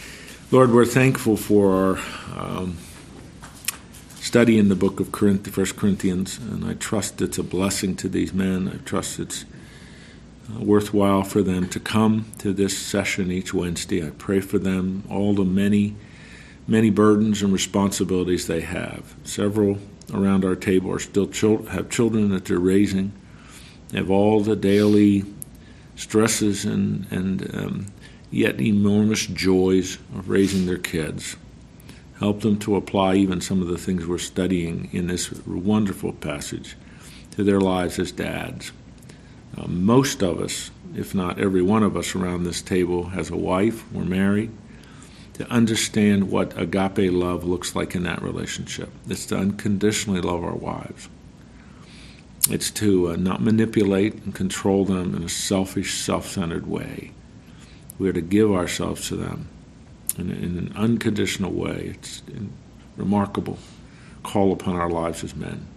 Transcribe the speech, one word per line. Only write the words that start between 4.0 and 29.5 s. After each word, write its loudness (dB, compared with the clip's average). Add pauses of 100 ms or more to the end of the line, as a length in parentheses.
study 4
in 6
the 4
book 0
of -2
Corinth-, 2
First -2
Corinthians, -2
and -8
I -4
trust -4
it's -2
a -4
blessing -2
to -4
these -2
men. 0
I -8
trust -6
it's, -10 (1040)
uh, -10
worthwhile 4
for 2
them 0
to -6
come 2 (140)
to -2
this 0
session -2
each -4
Wednesday. -2
I -8
pray 0
for -2
them, -2
all 0
the 2
many, 2 (720)
many 4
burdens 4
and 2
responsibilities 0
they -2
have. -8
Several 0 (340)
around 4
our 2
table 2
are -4
still 0
chil-, 2
have -6
children 2
that -2
they're 0
raising. 2 (800)
They -4
have 0
all 4
the 2
daily 6 (680)
stresses 0
and, -2
and, -4
um, -6 (480)
yet 0
enormous 2
joys 2 (160)